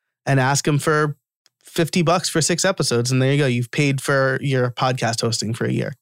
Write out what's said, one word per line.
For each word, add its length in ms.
and 140
ask 300
'em 100
for 380
fifty 380
bucks 260
for 120
six 240
episodes. 460
And 100
there 120
you 60
go. 80
You've 260
paid 280
for 400
your 300
podcast 520
hosting 320
for 100
a 80
year." 300